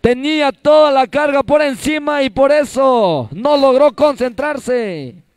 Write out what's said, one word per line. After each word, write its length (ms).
Tenía 520
toda 400
la 140
carga 360
por 180
encima 600
y 80
por 220
eso 800
no 240
logró 380
concentrarse. 1300